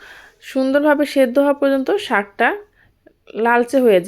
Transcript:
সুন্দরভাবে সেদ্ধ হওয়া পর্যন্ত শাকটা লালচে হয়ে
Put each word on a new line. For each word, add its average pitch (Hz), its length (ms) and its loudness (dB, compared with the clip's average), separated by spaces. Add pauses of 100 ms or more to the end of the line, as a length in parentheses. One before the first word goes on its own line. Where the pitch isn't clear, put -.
(440)
সুন্দরভাবে 285 640 -2
সেদ্ধ 262 340 0
হওয়া 285 200 2
পর্যন্ত 277 300 0 (160)
শাকটা 208 420 -2 (880)
লালচে 240 460 0
হয়ে 202 260 4